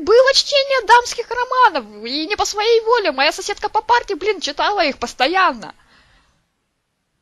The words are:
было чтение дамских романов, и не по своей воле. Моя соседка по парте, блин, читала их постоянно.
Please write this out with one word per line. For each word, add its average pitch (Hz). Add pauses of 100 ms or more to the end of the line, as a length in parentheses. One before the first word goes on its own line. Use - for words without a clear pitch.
было 494
чтение 539
дамских 480
романов, 403
и 294
не 415
по 403
своей 427
воле. 440
Моя 277
соседка 403
по 440
парте, 480
блин, 370
читала 339
их 277
постоянно. 277 (1500)